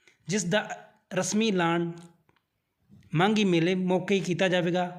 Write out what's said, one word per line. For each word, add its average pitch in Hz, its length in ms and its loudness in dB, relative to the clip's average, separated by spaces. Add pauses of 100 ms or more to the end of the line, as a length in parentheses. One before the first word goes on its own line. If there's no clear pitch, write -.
(280)
ਜਿਸ 190 160 0
ਦਾ 208 240 0 (460)
ਰਸਮੀ 196 340 0
ਐਲਾਨ 170 440 0 (1200)
ਮਾਘੀ 208 300 2
ਮੇਲੇ 175 300 2
ਮੌਕੇ 185 400 0
ਹੀ 196 60 2
ਕੀਤਾ 180 280 0
ਜਾਵੇਗਾ। 180 380 0 (120)